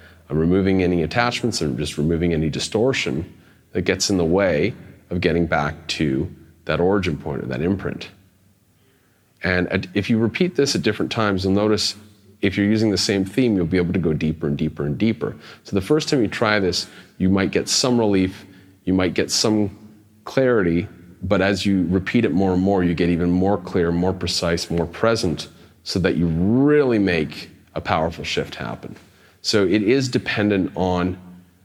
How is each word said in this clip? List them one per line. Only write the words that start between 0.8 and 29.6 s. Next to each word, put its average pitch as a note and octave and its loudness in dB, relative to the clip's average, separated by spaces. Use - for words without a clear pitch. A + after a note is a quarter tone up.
any F2 2
attachments, A#2+ -2
I'm C#2+ -2
just - -6
removing E2 0
any D#2 0
distortion F#2 -2
that F#2 -2
gets F#2 0
in G2 2
the F2 2
way F2+ 2
of F2+ -4
getting E2+ 2
back D2+ -4
to D2 -2
that D2+ 0
origin F2+ 0
point C#2 -8
or - -10
that B1+ -4
imprint." - -4
And F2+ 0
at, F#2+ -2
if G#2 -2
you A2+ 2
repeat C#3+ 0
this C#3 0
at F#2 -2
different G#2 -2
times, G2+ 0
you'll F#2+ 2
notice G#2 0
if G2+ 0
you're G2+ 4
using A2 2
the F#2+ 2
same G2 0
theme, A2+ 2
you'll F2 0
be F2+ 0
able F2+ 0
to G2 0
go E2 0
deeper D#2 -2
and C#2+ -2
deeper D2+ -4
and D2 -4
deeper. - 0
So - -6
the G2 2
first D3+ 0
time C#3+ 2
you G2+ 2
try G#2+ 0
this, F2+ -2
you F#2 2
might F#2+ 2
get - -2
some B2 2
relief, F#2+ 0
you - 0
might F#2 2
get - -2
some G#2+ 0
clarity, G#2 2
but F#2+ 2
as G2 0
you G2 2
repeat F#2+ 0
it F#2+ -2
more F#2+ 2
and F#2 2
more, F#2+ 2
you F2 2
get E2+ 2
even F2 0
more F#2 2
clear, F2 -2
more F2+ 0
precise, F2 -2
more E2+ 0
present, G2+ -2
so - -6
that F2 2
you E2+ 2
really A#2+ 2
make E2+ 0
a D#2 -6
powerful E2 -2
shift - -6
happen. - -10
So G2+ 2